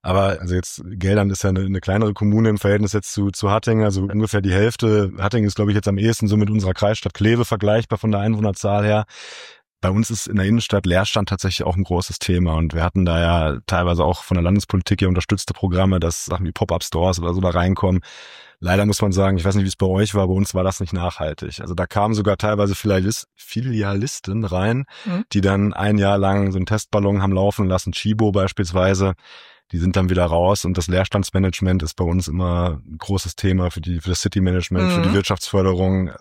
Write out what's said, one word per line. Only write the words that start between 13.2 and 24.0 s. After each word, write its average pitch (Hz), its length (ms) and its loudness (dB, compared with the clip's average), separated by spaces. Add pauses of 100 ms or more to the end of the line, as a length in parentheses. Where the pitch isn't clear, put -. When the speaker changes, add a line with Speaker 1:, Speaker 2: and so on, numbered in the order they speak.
Speaker 1:
teilweise 87 380 0
auch 90 180 -2
von - 120 -2
der 87 80 2
Landespolitik 95 560 0
hier 98 100 2
unterstützte 92 440 -2
Programme, 95 460 2
dass 85 260 -4
Sachen 92 200 -4
wie 80 60 -4
Pop-up-Stores 87 680 -2
oder 85 140 -2
so 92 80 0
da 92 80 2
reinkommen. 92 520 2 (600)
Leider 95 240 2
muss 104 160 0
man 101 120 2
sagen, 95 240 2
ich 85 80 -2
weiß 98 100 2
nicht, 101 80 2
wie 95 60 0
es - 80 -8
bei - 80 0
euch 95 300 0
war, 98 120 2
bei 92 60 0
uns 98 200 0
war 92 120 0
das 95 160 -2
nicht 92 100 -6
nachhaltig. 87 680 -6
Also 90 140 -8
da 90 120 -2
kamen 107 260 0
sogar 104 220 0
teilweise 101 400 0
Filialis-, 95 500 -2 (100)
Filialisten 110 1080 -4